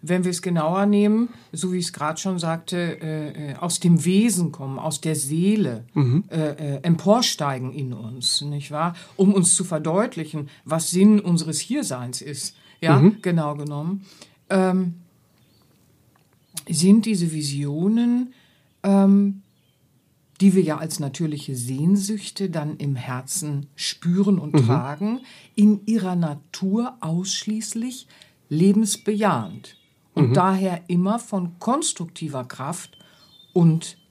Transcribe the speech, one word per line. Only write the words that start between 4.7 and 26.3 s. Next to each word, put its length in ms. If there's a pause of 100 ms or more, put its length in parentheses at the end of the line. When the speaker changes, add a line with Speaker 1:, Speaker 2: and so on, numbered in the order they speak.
Speaker 1:
aus 220
der 160
Seele, 680 (100)
Speaker 2:
Mhm. 360
Speaker 1:
äh, 60 (400)
äh, 80
emporsteigen 880
in 200
uns, 500
nicht 280
wahr? 240 (220)
Um 180
uns 220
zu 80
verdeutlichen, 840 (160)
was 260
Sinn 300
unseres 400
Hierseins 640
ist, 320 (260)
ja, 180
Speaker 2:
Mhm. 240
Speaker 1:
genau 340
genommen, 480 (460)
ähm, 440 (1800)
sind 360
diese 260
Visionen, 1000 (520)
ähm, 580 (1000)
die 140
wir 80
ja 160
als 220
natürliche 560
Sehnsüchte 960
dann 260
im 180
Herzen 800
spüren 640
und 160
Speaker 2:
Mhm. 120
Speaker 1:
tragen, 540 (360)
in 300
ihrer 280
Natur 840